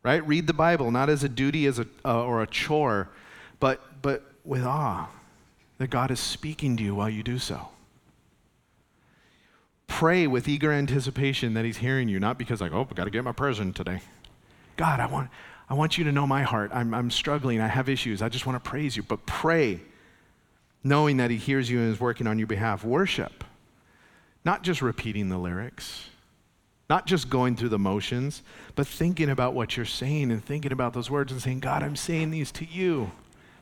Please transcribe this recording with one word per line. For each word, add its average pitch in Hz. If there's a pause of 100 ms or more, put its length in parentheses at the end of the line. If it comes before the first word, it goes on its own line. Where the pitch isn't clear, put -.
Right? 156
Read 151
the 165
Bible, 160
not 131
as 143
a 139
duty 139
as 127
a, 110 (180)
uh, 117
or 120
a 104
chore, 123 (500)
but, 135
but 135 (220)
with 127
awe 123 (680)
that 131
God 131
is 120
speaking 151
to 107
you 101
while 104
you 107
do 123
so. - (2250)
Pray 165
with 127
eager 147
anticipation 135
that 113
he's 113
hearing 127
you, 98
not 113
because 113
like, 87
"Oh, 123
I -
gotta 92
get 110
my 120
present 107
today." 92 (760)
"God, 160
I 117
want, 139 (400)
I 135
want 156
you 165
to 147
know 143
my 139
heart. 110
I'm, 117
I'm 120
struggling. 131
I 110
have 127
issues. 117
I 110
just 123
wanna 127
praise 139
you." 104
But -
pray 147 (1000)
knowing 143
that 123
he 117
hears 131
you 120
and 113
is 101
working 120
on 110
your 107
behalf. 107
Worship, 131 (1000)
not 180
just 170
repeating 104
the 92
lyrics, 90 (840)
not 170
just 143
going 127
through 117
the 104
motions, 104 (320)
but 143
thinking 160
about 131
what 120
you're 117
saying 135
and 107
thinking 143
about 123
those 123
words 139
and 127
saying, 127
"God, 147
I'm 147
saying 160
these 156
to -
you 165 (500)